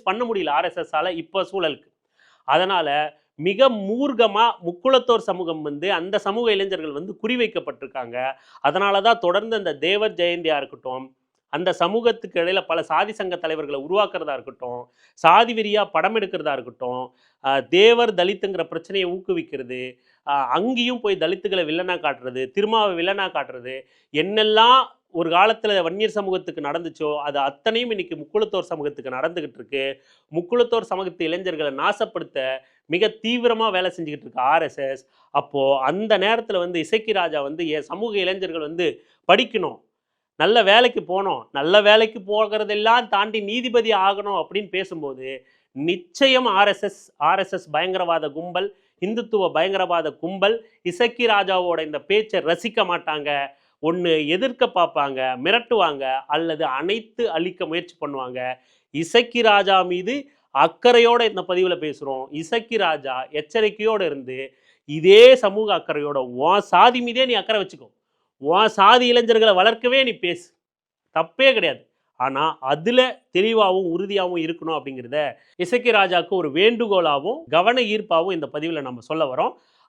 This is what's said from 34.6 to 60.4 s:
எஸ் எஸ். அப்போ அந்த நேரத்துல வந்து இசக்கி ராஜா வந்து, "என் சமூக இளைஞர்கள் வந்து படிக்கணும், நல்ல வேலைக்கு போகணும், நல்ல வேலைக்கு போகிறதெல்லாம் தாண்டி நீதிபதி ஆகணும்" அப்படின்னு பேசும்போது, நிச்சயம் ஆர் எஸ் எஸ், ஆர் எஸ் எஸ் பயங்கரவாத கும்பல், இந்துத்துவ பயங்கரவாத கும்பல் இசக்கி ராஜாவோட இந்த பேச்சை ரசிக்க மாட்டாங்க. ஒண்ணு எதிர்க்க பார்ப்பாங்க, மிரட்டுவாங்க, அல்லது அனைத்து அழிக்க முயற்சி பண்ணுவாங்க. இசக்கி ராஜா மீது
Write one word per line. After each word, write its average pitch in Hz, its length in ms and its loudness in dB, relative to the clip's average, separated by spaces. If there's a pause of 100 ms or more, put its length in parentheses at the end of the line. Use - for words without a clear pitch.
எஸ் 147 160 -6
எஸ். 135 320 -8 (220)
அப்போ 139 500 0
அந்த 196 360 0
நேரத்துல 220 400 0
வந்து 175 220 -4
இசக்கி 220 340 -4
ராஜா 165 280 -2
வந்து, 156 260 -6
"என் 151 140 -4
சமூக 202 360 -8
இளைஞர்கள் 185 440 -4
வந்து 160 420 -6 (300)
படிக்கணும், 202 460 0 (560)
நல்ல 208 280 4
வேலைக்கு 226 400 6
போகணும், 175 480 -4
நல்ல 165 300 4
வேலைக்கு 220 400 4
போகிறதெல்லாம் 208 880 0
தாண்டி 220 320 -2
நீதிபதி 226 500 -2
ஆகணும்" 196 540 0
அப்படின்னு 190 240 -8
பேசும்போது, 143 760 -10 (260)
நிச்சயம் 202 760 0
ஆர் 202 220 4
எஸ் 196 160 -2
எஸ், - 340 -8
ஆர் 165 220 2
எஸ் 190 140 -6
எஸ் 156 160 -8
பயங்கரவாத 165 600 -2
கும்பல், 175 460 -8 (300)
இந்துத்துவ 214 460 -2
பயங்கரவாத 175 600 0
கும்பல் 196 540 -2 (180)
இசக்கி 233 440 0
ராஜாவோட 185 580 2
இந்த 151 140 -6
பேச்சை 214 400 0
ரசிக்க 170 460 0
மாட்டாங்க. 151 640 -2 (340)
ஒண்ணு 165 460 0
எதிர்க்க 240 380 0
பார்ப்பாங்க, 139 800 0
மிரட்டுவாங்க, 165 840 0
அல்லது 156 380 -2
அனைத்து 190 680 -4
அழிக்க 175 340 -4
முயற்சி 170 360 -6
பண்ணுவாங்க. 127 540 -8 (360)
இசக்கி 233 500 0
ராஜா 202 400 4
மீது 185 480 -4 (300)